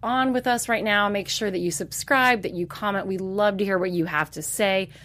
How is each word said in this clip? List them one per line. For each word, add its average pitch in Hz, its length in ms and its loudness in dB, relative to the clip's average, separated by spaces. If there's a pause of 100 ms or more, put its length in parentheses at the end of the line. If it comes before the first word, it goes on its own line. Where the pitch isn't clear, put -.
on 262 320 0
with 247 140 0
us 240 220 0
right 226 160 0
now, 208 240 4
make 202 200 -2
sure 214 220 -2
that 185 80 -2
you 175 140 -2
subscribe, 247 720 2
that - 120 -4
you 175 140 -4
comment. 196 400 -4
We 190 100 -2
love 196 380 2
to 202 80 0
hear 196 140 2
what 185 120 0
you 175 140 0
have 151 260 -2
to 151 120 -10
say, 190 480 0 (140)